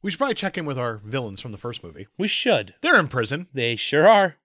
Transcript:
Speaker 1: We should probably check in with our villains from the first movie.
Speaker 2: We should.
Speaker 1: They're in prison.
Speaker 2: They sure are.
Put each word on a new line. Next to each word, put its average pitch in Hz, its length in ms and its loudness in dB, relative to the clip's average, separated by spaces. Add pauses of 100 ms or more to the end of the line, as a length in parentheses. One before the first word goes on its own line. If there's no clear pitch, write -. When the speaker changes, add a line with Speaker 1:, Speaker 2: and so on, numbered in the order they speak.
Speaker 1:
We 196 100 -4
should - 60 -10
probably 269 180 0
check 190 200 -6
in 170 80 -6
with 139 140 -4
our 117 200 -4
villains 107 420 -8
from 123 120 -12
the 101 60 -14
first 120 240 -10
movie. 85 240 -16 (100)
Speaker 2:
We 196 120 -2
should. 131 540 0
Speaker 1:
They're 311 180 4
in 151 80 -2
prison. 143 440 -4
Speaker 2:
They 120 240 0
sure 151 320 2
are. 196 360 6